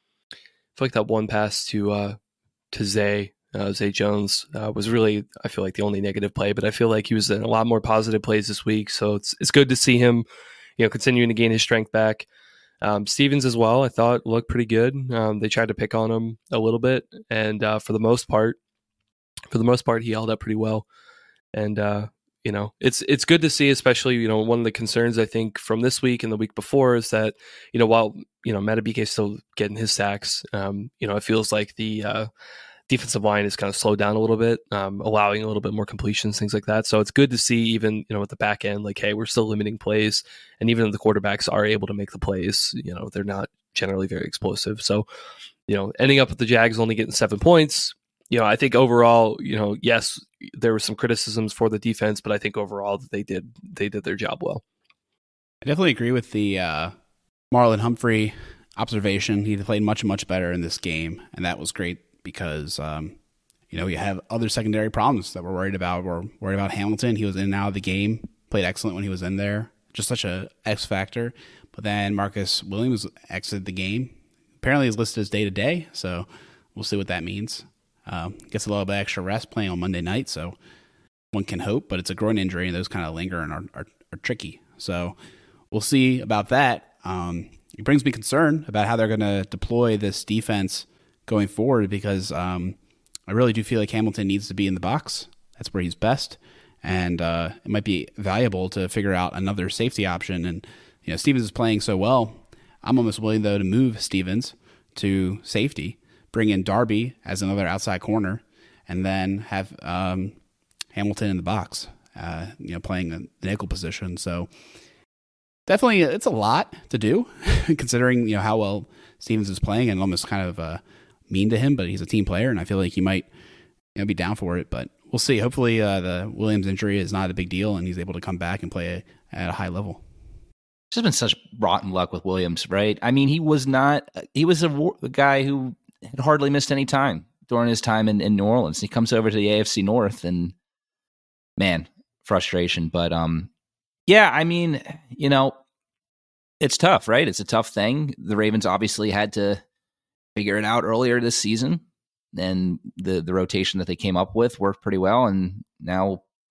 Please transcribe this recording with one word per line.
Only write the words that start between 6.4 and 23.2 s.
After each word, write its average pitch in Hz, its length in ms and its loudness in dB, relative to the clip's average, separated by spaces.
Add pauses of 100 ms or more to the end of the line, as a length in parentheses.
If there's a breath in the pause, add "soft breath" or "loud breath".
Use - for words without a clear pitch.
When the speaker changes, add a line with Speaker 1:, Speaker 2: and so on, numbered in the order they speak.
Speaker 1:
but 98 100 -4
I 107 80 2
feel 117 160 2
like 107 200 2
he 113 80 0
was 104 140 2
in 104 120 2
a 110 60 -2
lot 113 200 2
more 117 140 4
positive 110 400 2
plays 107 260 0
this 104 160 -6
week. 107 260 0
So 104 260 0
it's, - 260 -4
it's - 100 -2
good 139 180 8
to 127 60 4
see 123 220 6
him, 120 260 6 (540 loud breath)
you 117 80 4
know, 107 40 6
continuing 120 400 2
to 113 60 2
gain 113 160 4
his 113 120 2
strength 110 280 0
back. 110 360 0 (540 soft breath)
Um, 104 260 0
Stevens 139 360 2
as 120 140 0
well, 117 260 6
I 123 60 2
thought 117 380 2
looked 113 200 0
pretty 120 200 0
good. 117 260 4 (180)
Um, 110 280 0
they 110 100 0
tried 113 200 0
to 110 40 -2
pick 110 220 -4
on 110 160 0
him 113 260 -4 (140)
a 117 80 0
little 113 200 2
bit, 123 260 0 (240)
and, 107 340 -2
uh, 107 160 0
for - 120 -6
the 110 80 0
most 113 300 2
part, 110 280 2 (920)
for - 80 0
the 113 60 2
most 123 200 4
part, 117 200 0
he 117 80 -4
held 110 180 -2
up 110 100 0
pretty 110 160 -4
well. 110 300 -2 (680 soft breath)
And, 107 260 -4
uh, 104 280 -2 (360)
you 110 80 -2
know, 104 280 -4
it's, - 240 2
it's 139 200 2